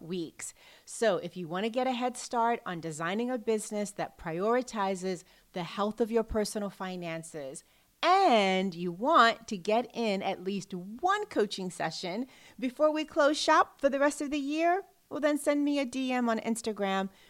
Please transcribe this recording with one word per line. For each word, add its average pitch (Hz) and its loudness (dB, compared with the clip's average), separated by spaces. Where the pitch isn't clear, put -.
weeks. 165 -8
So 208 2
if 165 -8
you 180 -8
want 180 -4
to 233 -2
get 254 0
a 262 0
head 247 -2
start 233 0
on 175 -6
designing 165 -4
a 254 -2
business 214 -2
that - -8
prioritizes 190 -2
the 180 -4
health 208 -2
of 220 2
your 226 4
personal 208 -2
finances, 165 -8
and 214 4
you 175 -4
want 226 4
to 208 -4
get 214 0
in 208 0
at 190 -4
least 196 -6
one 262 -2
coaching 196 -2
session 170 -6
before 262 2
we 311 -2
close 294 4
shop 330 4
for 277 4
the 269 0
rest 285 2
of 294 -4
the 302 -2
year, 320 0
well, - -6
then 294 2
send 294 2
me 285 2
a 269 0
D 254 -4
M 247 2
on 226 0
Instagram. 196 -2